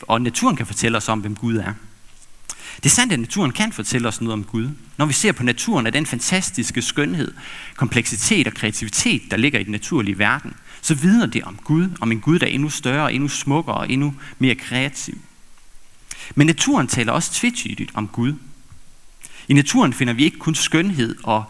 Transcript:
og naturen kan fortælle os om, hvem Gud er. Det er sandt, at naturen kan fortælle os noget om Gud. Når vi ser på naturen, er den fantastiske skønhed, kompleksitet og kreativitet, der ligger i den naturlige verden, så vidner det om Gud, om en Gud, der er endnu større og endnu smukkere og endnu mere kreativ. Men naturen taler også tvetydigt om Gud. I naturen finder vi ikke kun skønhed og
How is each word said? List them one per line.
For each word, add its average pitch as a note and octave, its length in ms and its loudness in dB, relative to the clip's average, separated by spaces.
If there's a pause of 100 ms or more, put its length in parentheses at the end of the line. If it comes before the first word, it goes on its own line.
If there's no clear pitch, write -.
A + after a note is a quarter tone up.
og A2+ 200 0
naturen D3 340 2
kan A2 100 -4
fortælle A#2 320 0
os - 100 -6
om, A2 120 0
hvem G#2 160 -6
Gud A#2 200 -2
er. G2 180 -4 (1000)
Det - 100 0
er C#3 80 6
sandt, A#3+ 180 4
at C3 80 2
naturen C3 320 0
kan G#3+ 200 0
fortælle A#2 360 -2
os G#2+ 120 -4
noget A2+ 120 -2
om G#2 120 -4
Gud. A#2 260 -2 (260)
Når D3 100 2
vi D#3 60 2
ser G#3 200 4
på - 100 -4
naturen, B2 440 2
er A2+ 40 0
den D3 160 0
fantastiske - 760 -2
skønhed, D#3 520 -2 (420)
kompleksitet B2 720 2
og A2 80 -4
kreativitet, A2 760 0
der F#2+ 60 -2
ligger B2+ 220 2
i G2 60 -4
den G#2 80 -6
naturlige G#2 460 -2
verden, A2 360 0 (260)
så - 140 2
vidner F#3 320 4
det - 180 -2
om F#2+ 200 -14
Gud, E3+ 260 2 (100)
om A2+ 120 0
en A2 80 -2
Gud, D#3 180 4
der - 80 2
er - 40 0
endnu C#3+ 200 0
større C#3 340 0
og A#2 100 0
endnu C#3 140 0
smukkere C#3 480 -2
og - 140 -4
endnu C#3 240 0 (240)
mere C3 160 4
kreativ. - 680 -6 (1120)
Men D3 120 6
naturen E3 400 4
taler A#2 260 0
også D3+ 200 0
tvetydigt - 600 -4
om G#2+ 140 -4
Gud. A#2+ 260 0 (1120)
I - 40 6
naturen C#3+ 400 6
finder A#2+ 200 0
vi A#2+ 120 2
ikke - 140 0
kun D#3+ 160 0
skønhed D#3+ 680 0
og A2 280 2